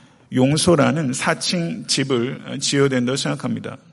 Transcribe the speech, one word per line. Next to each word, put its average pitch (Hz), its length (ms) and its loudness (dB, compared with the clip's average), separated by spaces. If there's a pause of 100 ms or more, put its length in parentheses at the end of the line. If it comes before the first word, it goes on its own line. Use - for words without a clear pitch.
(320)
용서라는 139 800 4
사칭 170 760 -4
집을 135 720 -2
지어야 139 280 2
된다고 127 280 0
생각합니다. 117 640 -6 (140)